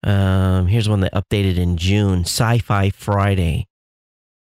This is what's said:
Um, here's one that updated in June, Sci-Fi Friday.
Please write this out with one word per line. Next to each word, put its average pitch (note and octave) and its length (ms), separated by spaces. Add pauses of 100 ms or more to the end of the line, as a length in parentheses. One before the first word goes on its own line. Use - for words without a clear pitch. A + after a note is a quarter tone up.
Um, F#2+ 640
here's G#2+ 200
one G#2 120
that F#2+ 140
updated G2 440
in F2 200
June, F#2+ 440
Sci-Fi G#2 720
Friday. G2 760 (800)